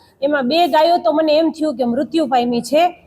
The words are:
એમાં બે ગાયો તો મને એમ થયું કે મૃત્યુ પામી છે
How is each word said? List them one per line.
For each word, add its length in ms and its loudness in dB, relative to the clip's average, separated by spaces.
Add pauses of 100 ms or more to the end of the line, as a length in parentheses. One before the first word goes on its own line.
(220)
એમાં 260 -2
બે 200 2
ગાયો 300 2
તો 140 0
મને 260 2
એમ 140 2
થયું 260 -4
કે 80 -4
મૃત્યુ 420 -2
પામી 340 -2
છે 260 0 (200)